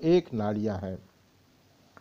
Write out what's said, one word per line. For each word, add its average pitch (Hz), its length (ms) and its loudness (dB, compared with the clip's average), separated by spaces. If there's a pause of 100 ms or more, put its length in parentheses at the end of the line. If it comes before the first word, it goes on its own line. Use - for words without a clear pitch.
एक 170 300 4
नाड़ियाँ 104 440 -2
हैं। 95 220 -6 (1000)